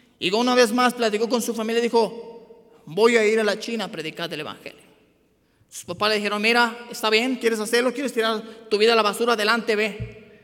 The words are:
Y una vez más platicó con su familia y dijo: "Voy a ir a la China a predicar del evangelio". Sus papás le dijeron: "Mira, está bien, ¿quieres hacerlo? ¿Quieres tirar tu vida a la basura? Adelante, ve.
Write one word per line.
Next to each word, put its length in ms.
Y 120
una 240
vez 180
más 200
platicó 340
con 140
su 140
familia 260
y 40
dijo: 1000
"Voy 320
a 100
ir 140
a 40
la 140
China 260
a 40
predicar 400
del 120
evangelio". 420
Sus 160
papás 240
le 60
dijeron: 260
"Mira, 480
está 180
bien, 280
¿quieres 240
hacerlo? 340
¿Quieres 180
tirar 300
tu 80
vida 160
a 40
la 40
basura? 320
Adelante, 420
ve. 440